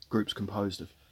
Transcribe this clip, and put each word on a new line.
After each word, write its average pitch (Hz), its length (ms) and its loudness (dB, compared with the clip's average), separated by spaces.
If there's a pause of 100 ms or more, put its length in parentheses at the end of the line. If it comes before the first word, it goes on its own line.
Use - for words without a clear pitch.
groups 107 240 2
composed 101 480 -2
of 87 140 -12 (180)